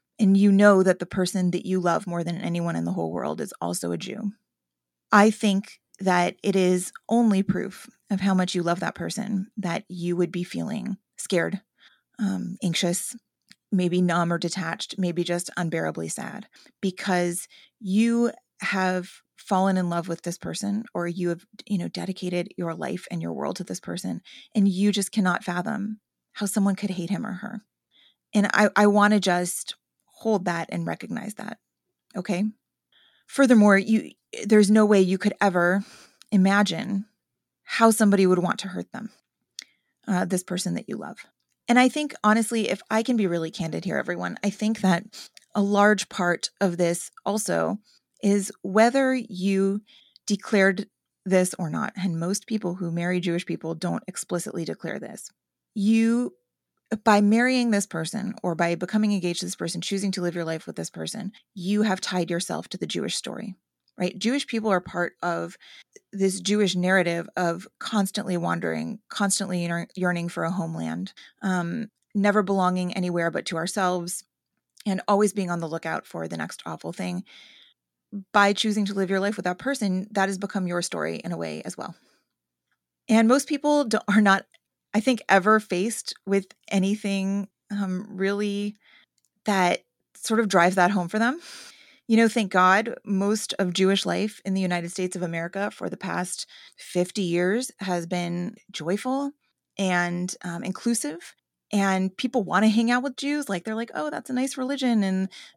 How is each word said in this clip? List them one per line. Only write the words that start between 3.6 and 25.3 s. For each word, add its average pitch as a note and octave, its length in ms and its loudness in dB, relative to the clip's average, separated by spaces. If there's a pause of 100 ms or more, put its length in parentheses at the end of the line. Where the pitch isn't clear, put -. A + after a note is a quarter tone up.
a - 60 -4
Jew. - 340 -8 (800)
I G#3+ 200 8
think G3+ 500 0 (180)
that F3+ 420 2
it F#3+ 140 0
is F#3 380 2 (160)
only A3 340 4
proof - 460 -4 (200)
of F#3+ 120 0
how G3 120 2
much F#3 220 0
you E3+ 80 0
love E3+ 160 0
that E3 160 -4
person F#3 520 -4 (100)
that F3 320 -4
you F3 260 -4
would F3 160 0
be F3 140 -4
feeling E3 500 -6 (220)
scared, E3+ 420 -2 (600)
um, F#3 440 -4
anxious, F3 540 -2 (520)
maybe F3+ 320 2
numb E3+ 300 2
or E3+ 60 0
detached, E3 600 -6
maybe F3 280 0
just F3 320 -4
unbearably D#3+ 500 -4
sad, - 400 -10 (340)
because F3+ 680 -2 (320)
you A#3 500 2 (300)
have F#3 480 -2 (280)
fallen F#3+ 400 2
in F3+ 100 0
love E3+ 200 -2
with E3+ 160 -8
this F3 140 -6
person, G3+ 460 -4 (120)
or F3 120 -4
you F3 220 -2
have, E3+ 160 -6 (220)
you G3+ 100 -2
know, F3 100 -4
dedicated F3 720 -6
your E3 160 -4
life E3 380 -6
and E3 100 -6
your E3 100 -6
world C#3+ 240 -6
to F3+ 80 -8
this F3+ 160 -10
person, F3 400 -8 (360)
and G3+ 120 6
you G3 240 2
just G3 200 -2
cannot F#3 320 0